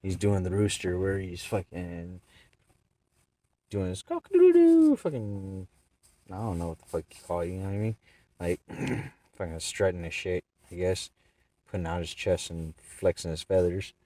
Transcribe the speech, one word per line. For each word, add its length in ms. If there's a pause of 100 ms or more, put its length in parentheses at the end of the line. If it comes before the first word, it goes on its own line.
He's 140
doing 280
the 60
rooster 480
where 220
he's 240
fucking 760 (1500)
doing 200
his 120
cock-a-doodle-doo, 960
fucking, 720 (640)
I 40
don't 220
know 120
what 100
the 60
fuck 240
you 180
call 140
it, 60
you 120
know 60
what 80
I 40
mean? 180 (440)
Like, 280
<clears throat> 440 (260)
fucking 220
strutting 440
his 100
shit, 300 (280)
I 40
guess, 360 (580)
putting 160
out 140
his 140
chest 360
and 280
flexing 540
his 120
feathers. 500 (120)